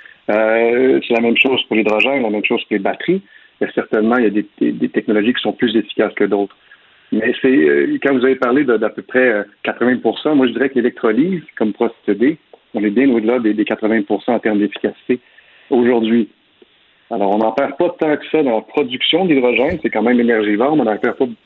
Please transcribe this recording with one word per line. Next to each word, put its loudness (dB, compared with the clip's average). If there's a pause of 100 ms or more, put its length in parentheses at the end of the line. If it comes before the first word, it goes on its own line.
(300)
Euh, 2
c'est 0
la 2
même 0
chose 2
pour -4
l'hydrogène, 0
la -2
même -4
chose -2
pour -4
les -4
batteries. -2 (400)
Et -2
certainement, 0
il 2
y 2
a 2
des, -2 (140)
des, 0
des -4
technologies 0
qui -6
sont -2
plus -2
efficaces -2
que -2
d'autres. -2 (560)
Mais 0
c'est, 2
euh, 2
quand 0
vous 2
avez 2
parlé 0
de, 2
d'à -2
peu -8
près, 0
euh, 0 (200)
quatre-vingts -2
pour -2
cent, 0
moi, 4
je -2
dirais -2
que -8
l'électrolyse, 0 (140)
comme -2
procédé, -2 (340)
on -4
est 0
bien 2
au-delà 2
des, 0
des 0
quatre-vingts -2
pour -4
cent 0
en 0
termes 0
d'efficacité -4 (500)
aujourd'hui. 2 (800)
Alors, -2
on 2
n'en 0
perd -2
pas 0
tant 0
que -14
ça 2
dans 0
la -4
production -2
d'hydrogène. 2
C'est -2
quand -2
même 2
énergivore, 2
mais 2
on -2
n'en 0
perd -4
pas 0 (200)